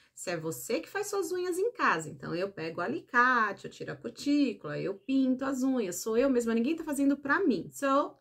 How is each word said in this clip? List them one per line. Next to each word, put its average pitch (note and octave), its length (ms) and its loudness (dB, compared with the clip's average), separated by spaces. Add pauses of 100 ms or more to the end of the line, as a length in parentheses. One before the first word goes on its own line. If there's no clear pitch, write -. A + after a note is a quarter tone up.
(140)
Se - 160 -8
é F3 60 -2
você E3 420 -4
que D#4+ 100 -8
faz G#4 200 -6
suas F4+ 240 -4
unhas F4+ 260 -2
em A#4+ 140 0
casa, F3 360 0
então D3+ 240 -10
eu F3+ 160 -2
pego E3 320 -8
o F3 40 -2
alicate, A#3+ 800 2
eu - 80 -12
tiro - 180 -10
a C#3+ 60 -8
cutícula, A#3 840 0
eu E3+ 160 -4
pinto C4 500 2
as C4 200 -2
unhas, B3 320 0
sou A3 200 -2
eu C4+ 140 6
mesma, A#3 240 2
ninguém B3 220 2
tá E4 80 -8
fazendo C#4 320 2
pra D#4 280 0
mim. G#3 280 2
So, C#4 480 0